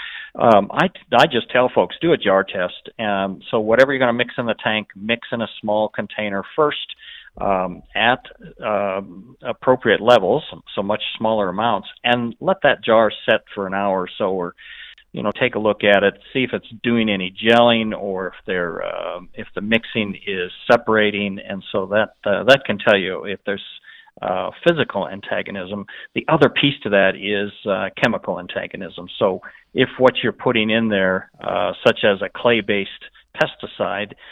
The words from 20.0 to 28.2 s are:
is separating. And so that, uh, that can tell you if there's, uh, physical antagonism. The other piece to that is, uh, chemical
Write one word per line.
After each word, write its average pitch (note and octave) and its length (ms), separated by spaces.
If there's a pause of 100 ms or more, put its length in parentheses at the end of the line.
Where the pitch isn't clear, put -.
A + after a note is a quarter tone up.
is F#2 280 (180)
separating. G#2 720
And G2 320
so G2 140
that, G#2 280 (100)
uh, F#2+ 200
that C3+ 200
can G#2+ 140
tell G#2 180
you F2+ 280
if G2 200
there's, G2 200 (580)
uh, F#2+ 300 (120)
physical B2 440
antagonism. G2 760 (300)
The - 140
other D3 200
piece - 360
to G#2+ 60
that F#2+ 260
is, G2+ 340 (160)
uh, F#2+ 240 (100)
chemical G#2 380